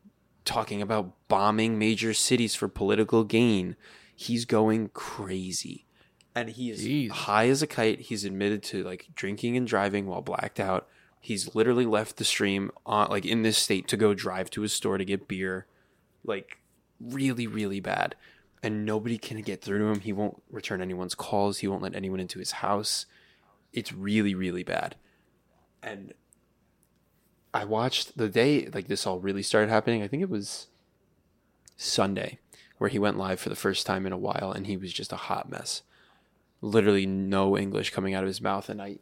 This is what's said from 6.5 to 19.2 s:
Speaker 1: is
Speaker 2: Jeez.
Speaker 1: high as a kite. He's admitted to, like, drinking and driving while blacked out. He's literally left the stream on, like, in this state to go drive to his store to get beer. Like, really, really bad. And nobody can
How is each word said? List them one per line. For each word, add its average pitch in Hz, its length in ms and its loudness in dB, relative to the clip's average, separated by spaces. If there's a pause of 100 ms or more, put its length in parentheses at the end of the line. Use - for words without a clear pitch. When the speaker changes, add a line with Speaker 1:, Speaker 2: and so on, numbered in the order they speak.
Speaker 1:
is 104 140 -6
Speaker 2:
Jeez. 131 240 0
Speaker 1:
high 107 400 4
as 135 120 4
a 151 60 2
kite. 110 320 2
He's 107 240 -6
admitted 101 400 0
to, 95 200 -4
like, 92 300 -10
drinking 110 440 -2
and 123 100 0
driving 101 400 2
while 92 140 -6
blacked - 380 -4
out. 95 280 0 (320)
He's 95 340 -6
literally 120 320 4
left 107 320 0
the - 60 -2
stream 98 480 0 (140)
on, 107 240 4
like, 98 160 -2
in 113 160 2
this 110 160 4
state 95 320 0
to - 80 0
go 104 160 6
drive 92 380 -4
to 104 100 -6
his 104 100 -2
store - 260 0
to 98 60 -2
get 95 240 -4
beer. 92 380 -4 (580)
Like, 98 360 -8 (420)
really, 123 440 -2
really 104 360 -2
bad. 64 340 -2 (480)
And 107 220 -2
nobody 107 320 0
can 110 240 -10